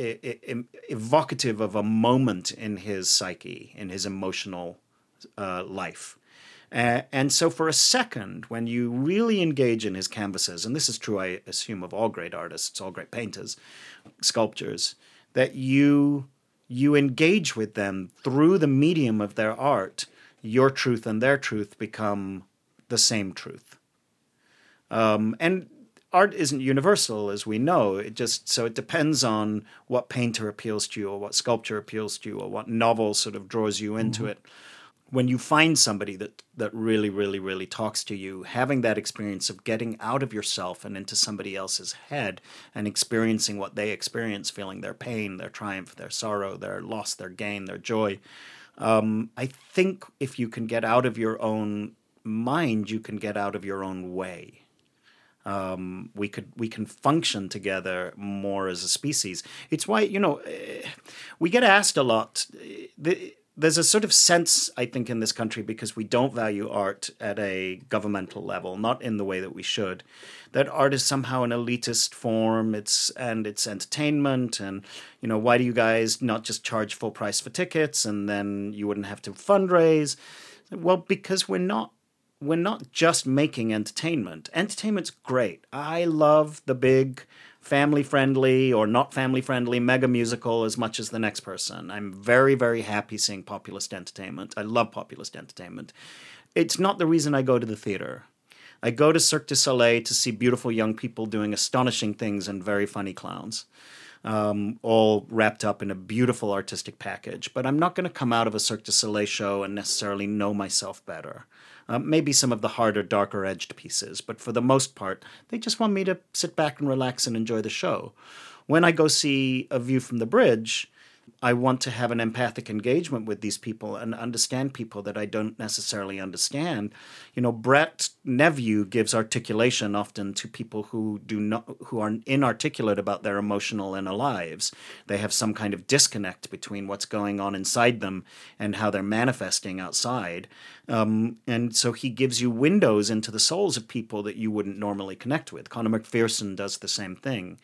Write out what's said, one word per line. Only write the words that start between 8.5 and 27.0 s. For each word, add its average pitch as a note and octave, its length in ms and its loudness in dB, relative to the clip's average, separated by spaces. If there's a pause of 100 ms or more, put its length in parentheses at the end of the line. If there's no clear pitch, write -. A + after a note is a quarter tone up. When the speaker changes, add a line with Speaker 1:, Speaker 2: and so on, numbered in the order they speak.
Speaker 1:
you A#2+ 240 0
really F#3+ 500 2
engage C3 460 2
in F#2+ 80 -4
his F#2 140 -4
canvases, F#2+ 580 -4
and A#2+ 80 -4
this D3+ 140 0
is A2+ 100 -6
true, G2+ 220 -2
I F#2 260 -4
assume, F#2 380 -6
of F2 100 -10
all G#2+ 140 0
great F2 260 -8
artists, E2 460 -8
all F#2+ 100 -10
great F2 220 -14
painters, G2 440 -10 (640)
sculptors, - 760 -2 (380)
that C3 200 4
you, C#3+ 720 4 (400)
you C#3+ 300 4
engage D3+ 580 4
with G#2+ 200 -4
them F#2+ 360 -2 (120)
through D3+ 360 6
the D#3 80 4
medium C#3 540 4
of G2+ 160 -4
their A2 220 0
art, A#2+ 480 0 (360)
your B2 260 6
truth B2 380 0
and A2 160 0
their C3+ 160 6
truth G#2+ 400 -6
become G2+ 640 -4 (460)
the A#2 100 0
same G2+ 340 2
truth. - 460 -18 (1120)
Um, A2 500 2
and F3+ 280 0 (440)
art G3 220 6
isn't C#3 260 0
universal, C3+ 680 2